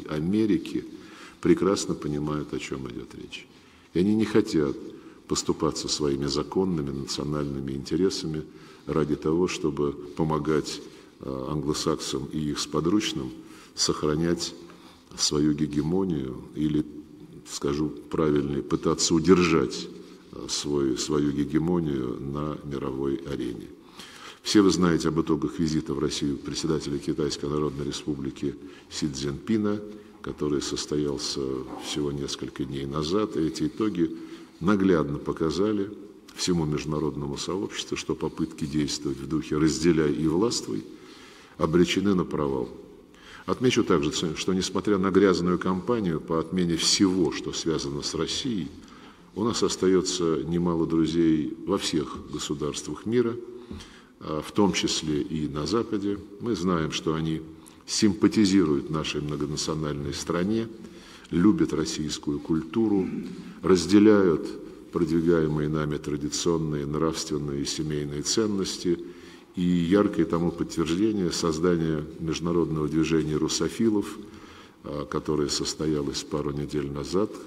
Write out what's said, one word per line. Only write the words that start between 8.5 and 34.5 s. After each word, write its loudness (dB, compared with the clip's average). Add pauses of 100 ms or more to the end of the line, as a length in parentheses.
ради 0
того, 2
чтобы -2
помогать, -2 (400)
э, -8
англосаксам -2
и -4 (120)
их -4
сподручным 0 (440)
сохранять 0 (640)
свою 2
гегемонию 0 (180)
или, 0 (640)
скажу -2 (200)
правильнее, 2
пытаться 0
удержать, 4 (420)
э, -12
свой, 0
свою 2
гегемонию 0
на -4
мировой -4
арене. -6 (760)
Все 8
вы 8
знаете 4
об 2
итогах 0
визита 0
в -4
Россию -2
председателя -2
Китайской -2
Народной -2
Республики -6 (380)
Си -4
Цзиньпина, -2 (420)
который -2
состоялся -4 (420)
всего -4
несколько -6
дней -6
назад. -2
И 2
эти -4
итоги 0 (440)